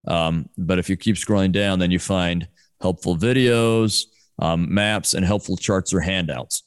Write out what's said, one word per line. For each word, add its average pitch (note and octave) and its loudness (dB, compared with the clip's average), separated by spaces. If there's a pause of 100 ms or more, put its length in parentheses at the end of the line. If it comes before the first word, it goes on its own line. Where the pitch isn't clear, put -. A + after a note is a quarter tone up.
Um, E2 0
but F2+ 0
if F2 -4
you F#2+ 0
keep G#2 0
scrolling F#2+ 2
down, G2 0
then F2+ 2
you F2+ 2
find F2 -2 (340)
helpful F2+ -2
videos, A2+ 2 (340)
um, E2+ 0
maps, G#2 0
and F#2 -2
helpful F#2 -2
charts F#2 -2
or F#2 2
handouts. D#2+ -4